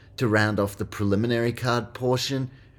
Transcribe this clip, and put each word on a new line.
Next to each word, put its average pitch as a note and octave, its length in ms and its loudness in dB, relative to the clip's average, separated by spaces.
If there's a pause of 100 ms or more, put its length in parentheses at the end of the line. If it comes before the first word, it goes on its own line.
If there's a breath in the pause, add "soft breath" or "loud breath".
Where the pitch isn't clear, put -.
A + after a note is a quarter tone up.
(160 loud breath)
to B2+ 100 -2
round G#2+ 320 4
off G2+ 180 0
the G#2 80 -6
preliminary A#2 680 0
card A#2+ 420 -2
portion, B2+ 560 -2 (280 loud breath)